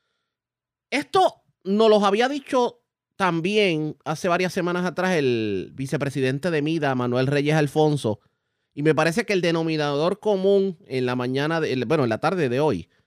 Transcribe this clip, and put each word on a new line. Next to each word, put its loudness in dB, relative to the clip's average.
Esto 0
nos 4
los 6
había 2
dicho -4
también 0
hace -6
varias 0
semanas -2
atrás -2
el -2
vicepresidente -4
de 0
mida, -2
Manuel 0
Reyes 0
Alfonso, 0
y -6
me 4
parece 0
que -6
el 0
denominador 0
común 0
en -2
la -2
mañana, -2
de, -2
bueno, 2
en 0
la -2
tarde 0
de 0
hoy, -2